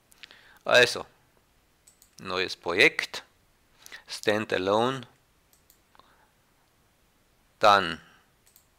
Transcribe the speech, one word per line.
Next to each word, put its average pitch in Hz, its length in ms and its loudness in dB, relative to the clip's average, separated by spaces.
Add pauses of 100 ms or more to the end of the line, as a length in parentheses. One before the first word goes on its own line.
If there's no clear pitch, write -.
(680)
Also, 120 400 4 (1120)
neues 92 360 -4
Projekt, - 680 -2 (840)
Standalone, 107 960 -2 (2500)
dann 95 440 2 (760)